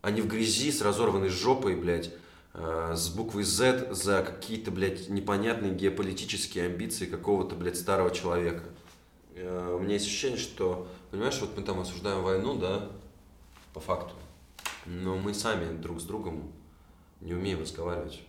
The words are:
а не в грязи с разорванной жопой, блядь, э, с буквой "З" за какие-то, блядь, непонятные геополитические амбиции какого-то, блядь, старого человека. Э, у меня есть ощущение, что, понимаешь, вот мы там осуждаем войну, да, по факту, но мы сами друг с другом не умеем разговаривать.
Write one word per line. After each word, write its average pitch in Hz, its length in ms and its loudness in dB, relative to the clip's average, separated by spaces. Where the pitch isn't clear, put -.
а 101 80 2
не 110 100 2
в 104 60 2
грязи 110 460 2
с - 100 0
разорванной 98 460 4
жопой, 107 480 4
блядь, 85 340 0
э, 82 420 -2
с 82 120 0
буквой 104 360 -2
"З" 123 500 4
за 95 280 4
какие-то, - 480 -4
блядь, 92 380 0
непонятные 101 640 2
геополитические 95 920 0
амбиции 90 400 -2
какого-то, 90 480 0
блядь, 87 240 -2
старого 92 320 4
человека. 87 540 0
Э, 90 420 -4
у 92 40 0
меня 101 120 2
есть 101 120 0
ощущение, 123 320 0
что, 90 500 -2
понимаешь, 123 300 0
вот 104 160 -4
мы 101 60 -6
там 95 180 -2
осуждаем 92 420 -2
войну, 98 360 2
да, 92 320 -2
по - 60 -10
факту, - 340 -2
но 92 300 -2
мы 101 180 0
сами 85 460 0
друг 85 200 -6
с - 40 -8
другом 80 480 -6
не 87 140 -6
умеем 90 260 -2
разговаривать. 85 680 -4